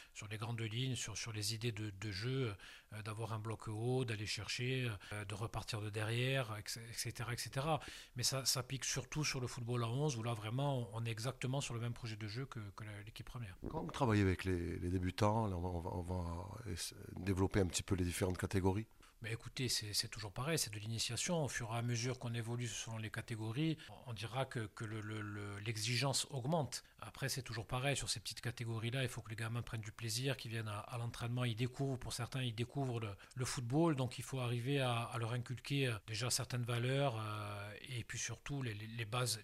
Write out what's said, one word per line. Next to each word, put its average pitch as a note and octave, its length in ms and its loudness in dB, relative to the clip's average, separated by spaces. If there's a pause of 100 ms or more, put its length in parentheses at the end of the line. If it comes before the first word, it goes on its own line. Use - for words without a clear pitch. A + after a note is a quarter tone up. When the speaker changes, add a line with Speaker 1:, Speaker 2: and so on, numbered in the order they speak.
(140)
Speaker 1:
Sur G#2+ 140 -10
les G#2+ 80 -6
grandes A2+ 240 -2
lignes, A#2+ 340 0
sur, A2 220 -4
sur A#2 160 -4
les G#2 220 0
idées A2+ 180 0
de, G#2+ 180 -4
de G2+ 220 -6
jeu, A#2+ 420 0 (380)
euh, G#2+ 100 -8
d'avoir G#2+ 300 -4
un A2 80 -2
bloc G#2+ 260 -4
haut, A#2+ 380 2
d'aller G#2+ 220 -2
chercher, B2 640 0 (240)
euh, G#2 120 -4
de G2+ 100 -6
repartir G#2+ 460 -2
de G#2 100 -2
derrière, A#2 680 2
et A2+ 360 -8
cetera, A#2 400 -4
et A#2 60 -2
cetera. C#3 420 2 (340)
Mais B2 80 -2
ça, C3+ 220 4
ça B2+ 180 4
pique C3 220 -4
surtout - 400 0
sur C#3 160 0
le A#2+ 80 -2
football A#2+ 340 0
à A#2 60 2
onze, C#3 280 2
où A2+ 60 -2
là A#2 120 0
vraiment, A#2+ 580 0
on A2+ 120 -2
est A#2 60 0
exactement B2+ 500 0
sur - 140 -2
le A#2 60 -2
même A#2+ 140 0
projet A2 220 -6
de G#2+ 120 -4
jeu B2 180 -4
que, A#2+ 140 -8 (160)
que G#2+ 80 -8
la, G#2 180 -10
l'équipe A2 240 -12
première. G#2+ 300 -8 (120)
Speaker 2:
Quand E3 140 -2
vous F3 80 -4
travaillez G#2+ 320 8
avec F#2 220 6
les, F2 340 2
les F2 120 2
débutants, G#2 580 4
là, F#2 80 0
on E2+ 60 0
va, F#2 60 0
on F2 120 0
va, F2 160 -2
on F2+ 60 0
va F#2 680 -4
essa-, - 240 -4 (220)
développer F#2 420 6
un F#2+ 80 8
petit - 160 2
peu G2 140 2
les F2+ 80 4
différentes F2+ 340 2
catégories. F#2+ 480 4 (340)
Speaker 1:
Mais A2 120 -4
écoutez, A#2+ 360 -2
c'est, G#2+ 260 0
c'est - 120 2
toujours G#2+ 240 -6
pareil, C#3 300 0
c'est G#2+ 120 -2
de G#2 60 -6
l'initiation. A2+ 640 0
Au B2+ 60 2
fur A2+ 260 -2
et - 20 2
à A#2+ 60 2
mesure A#2+ 380 2
qu'on A#2 140 -2
évolue A#2 340 -2
selon A2+ 300 -4
les A2 120 -2
catégories, A2+ 640 0 (300)
on B2 60 -6
dira A2+ 320 -2
que, C3 160 -4 (160)
que A#2+ 80 -4
le, G#2+ 160 -4
le, G#2+ 200 -4
le, G2+ 380 -4
l'exigence A#2 720 2
augmente. C#3 540 0 (160)
Après, - 280 -4
c'est B2+ 140 -2
toujours A2+ 240 -4
pareil, C3 300 2
sur A2+ 120 0
ces - 120 0
petites - 200 -6
catégories-là, A#2 600 -2
il B2 60 2
faut A#2+ 120 -8
que A2 100 -8
les A2+ 40 -6
gamins A2+ 280 -2
prennent A2+ 180 -4
du G#2+ 100 -6
plaisir, A#2+ 460 0
qu'ils A2 160 -8
viennent A2+ 160 -2
à, G#2 100 -2
à A#2+ 200 -6
l'entraînement, A#2 440 0
ils A#2 140 2
découvrent, B2+ 420 2
pour A#2 140 -4
certains, B2+ 320 -2
ils A#2 100 0
découvrent A#2+ 460 0
le, A2 100 -2 (240)
le B2+ 100 -2
football, C#3 520 4
donc B2+ 240 0
il - 40 -6
faut C3 140 -4
arriver A#2+ 400 2
à, B2+ 140 4
à A#2 260 0
leur A2+ 140 0
inculquer, B2+ 560 0
euh, A2 180 0
déjà G#2+ 240 0
certaines B2 320 0
valeurs, B2 560 2
euh, G#2 540 -4 (160)
et A#2+ 160 -2
puis - 160 -6
surtout C#3 420 -2
les, A2+ 120 0
les, G#2+ 120 -6
les A2+ 180 -4
bases, A#2 400 2